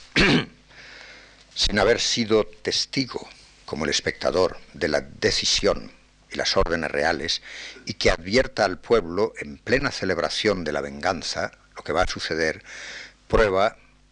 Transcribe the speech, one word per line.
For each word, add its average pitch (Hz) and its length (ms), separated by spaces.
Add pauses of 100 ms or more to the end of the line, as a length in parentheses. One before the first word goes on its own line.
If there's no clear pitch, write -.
(160)
<clears throat> - 320 (1080)
sin 101 240
haber 101 200
sido 107 460
testigo, - 800 (380)
como 76 180
el 71 80
espectador, 78 680 (160)
de 78 140
la 71 140
decisión - 880 (400)
y - 60
las - 180
órdenes 82 340
reales, 73 520 (440)
y 113 100
que - 160
advierta 98 520
al 92 160
pueblo 101 600
en 71 180
plena 135 340
celebración 92 720
de 76 80
la 73 100
venganza 73 680 (240)
lo - 80
que - 80
va 82 120
a - 40
suceder, 80 560 (640)
prueba, 104 500 (340)